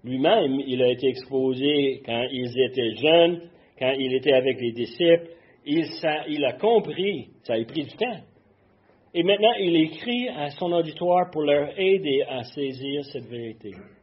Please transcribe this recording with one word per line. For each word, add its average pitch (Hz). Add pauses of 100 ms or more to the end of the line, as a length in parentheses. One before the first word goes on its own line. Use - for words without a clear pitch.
Lui-même, 139
il 127
a 123
été 127
exposé 131
quand 117
ils 123
étaient 123
jeunes, 170 (280)
quand 131
il 131
était 135
avec 127
les 120
disciples. 170 (340)
Il 151 (140)
sa-, 151
il 151
a 123
compris, 190 (160)
ça 120
a 113
pris 143
du -
temps. 220 (920)
Et 175
maintenant, 202
il 170
écrit 160
à 147
son 175
auditoire 175
pour 156
leur 147
aider 190
à 131
saisir 139
cette 127
vérité. 113 (320)